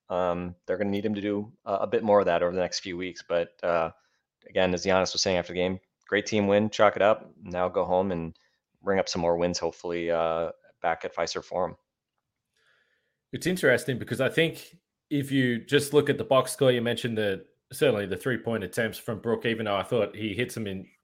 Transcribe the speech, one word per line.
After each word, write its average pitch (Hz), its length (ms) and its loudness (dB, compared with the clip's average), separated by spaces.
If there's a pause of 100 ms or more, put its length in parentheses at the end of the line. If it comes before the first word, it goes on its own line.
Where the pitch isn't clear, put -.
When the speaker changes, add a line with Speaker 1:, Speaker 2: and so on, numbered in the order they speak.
Speaker 1:
um, 90 460 -2 (120)
they're 92 100 -2
gonna 101 140 -2
need 101 160 -2
him 107 80 -2
to 101 60 -6
do 104 320 -4 (120)
a, 104 100 -4
a 98 120 -2
bit 110 160 0
more 104 180 6
of 95 60 2
that 85 160 2
over 87 100 2
the 92 80 -2
next 87 200 -4
few 90 160 -8
weeks. 90 300 -8
But, 85 260 -2 (100)
uh, 85 280 0 (580)
again, 92 260 2
as 87 100 -2
Giannis 92 280 2
was - 100 -2
saying 92 160 2
after 87 140 -4
the 90 60 -6
game, 92 220 -2 (260)
great 104 200 0
team 104 200 2
win, 104 240 4
chalk 104 260 4
it - 60 0
up, 107 280 2 (120)
now 90 260 -4
go 92 160 0
home 92 280 0
and 82 240 -6 (460)
ring 95 160 0
up 92 100 0
some 92 140 -4
more 85 140 2
wins, 87 220 0
hopefully, 85 520 -4
uh, 82 400 0 (320)
back 82 220 -2
at 90 100 -10
Fiserv 85 300 -6
Forum. 87 320 -6 (1600)
Speaker 2:
It's 135 140 -6
interesting 135 520 2
because - 220 -4
I 131 80 2
think - 480 -2 (320)
if 139 220 -2
you 127 340 2
just 143 280 2
look 143 160 6
at 135 100 2
the 110 60 -4
box 127 280 4
score, 131 200 4
you 120 100 0
mentioned 117 340 -2
the, 101 280 -2 (260)
certainly 117 360 2
the 92 100 -4
three-point 117 480 -4
attempts 110 340 -4
from 110 220 -8
Brook, 117 260 -2
even 113 200 -2
though 101 100 0
I 95 60 0
thought 107 340 -2
he 104 180 -4
hit 120 180 -2
some 113 140 -8
in, 95 200 -8 (180)